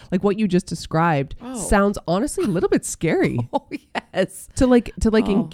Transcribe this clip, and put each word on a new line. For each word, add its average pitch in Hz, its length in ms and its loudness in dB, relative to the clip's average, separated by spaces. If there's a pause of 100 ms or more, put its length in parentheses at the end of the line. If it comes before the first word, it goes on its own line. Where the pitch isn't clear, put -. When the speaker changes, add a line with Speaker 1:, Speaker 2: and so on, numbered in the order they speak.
(120)
Speaker 1:
like, - 120 0
what 202 140 2
you 220 100 0
just 175 200 0
described 160 720 -2
Speaker 2:
Oh. 247 160 -12
Speaker 1:
sounds 202 400 0 (100)
honestly 247 360 -2
a 269 40 0
little 202 220 0
bit - 160 0
scary. 139 640 -2
Speaker 2:
<laughs> - 40 -6
Oh, - 140 -4 (460)
yes. - 340 -4 (100)
Speaker 1:
To, 262 100 4
like, 247 320 4
to, 220 100 2
like, 220 180 4
Speaker 2:
Oh. 170 260 0